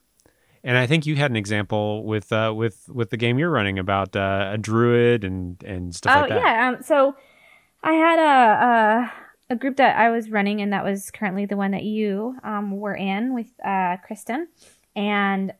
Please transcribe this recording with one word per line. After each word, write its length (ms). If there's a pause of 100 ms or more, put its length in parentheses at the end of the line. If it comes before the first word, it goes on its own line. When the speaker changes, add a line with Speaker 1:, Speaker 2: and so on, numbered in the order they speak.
(640)
Speaker 1:
And 120
I 120
think 180
you 80
had 160
an 60
example 680
with, 280
uh, 240
with, 320
with 220
the 60
game 220
you're 120
running 280
about, 380
uh, 380
a 40
druid 640
and, 400
and 320
stuff 220
Speaker 2:
Oh, 60
Speaker 1:
like 80
that. 120
Speaker 2:
yeah. 260
Um, 140
so 320 (720)
I 80
had 260
a, 460
a, 880
a 20
group 200
that 200
I 140
was 180
running, 320
and 120
that 100
was 300
currently 340
the 100
one 140
that 140
you, 580
um, 380
were 160
in 360
with, 140 (180)
uh, 340
Kristen. 500 (480)
And 640